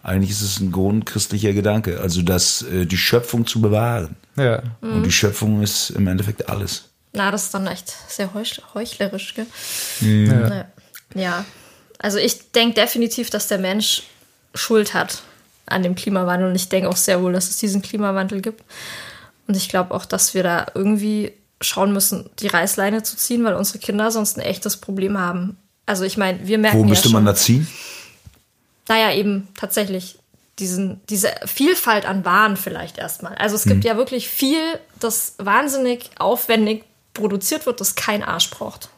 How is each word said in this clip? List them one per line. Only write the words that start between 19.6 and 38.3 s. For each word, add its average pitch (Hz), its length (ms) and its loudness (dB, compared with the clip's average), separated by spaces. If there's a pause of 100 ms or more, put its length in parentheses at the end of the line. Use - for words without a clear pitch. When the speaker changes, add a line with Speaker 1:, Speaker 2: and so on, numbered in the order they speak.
Speaker 3:
glaub 180 220 0
auch, 180 140 -4
dass - 280 0
wir 185 100 2
da 175 220 2 (100)
irgendwie 208 560 0 (300)
schauen 196 320 0
müssen, 196 360 -2 (100)
die 208 80 -4
Reißleine 202 560 0
zu - 120 -6
ziehen, 240 300 0
weil 202 80 2
unsere 196 260 -2
Kinder 214 320 0
sonst 214 260 0
ein - 40 -6
echtes 202 360 -4
Problem 196 400 -2
haben. 180 400 -2 (280)
Also 190 180 -2
ich 190 140 -4
mein, 185 280 -2
wir 214 120 2
merken 214 220 4
Speaker 1:
Wo 107 40 6
Speaker 3:
ja 104 60 6
Speaker 1:
müsste - 200 6
man 110 120 6
Speaker 3:
schon 104 40 6
Speaker 1:
da 101 100 4
ziehen? 139 320 2 (1200)
Speaker 3:
Naja, 220 260 4
eben 196 420 0
tatsächlich 190 640 -4 (400)
diesen, 190 500 -4
diese 196 200 0 (160)
Vielfalt 262 600 2
an 190 200 -2
Waren 196 320 4
vielleicht 165 400 -8
erstmal. - 380 -10
Also 208 200 0
es 208 100 -2
gibt 202 180 6
Speaker 1:
Mhm. 233 40 2
Speaker 3:
ja 220 100 2
wirklich 254 320 -2
viel, 294 320 2 (380)
das - 380 -4
wahnsinnig 247 720 0 (100)
aufwendig 220 640 2 (300)
produziert 208 520 -2
wird, 240 140 -2
das 208 160 -2
kein 208 280 -2
Arsch 170 260 -2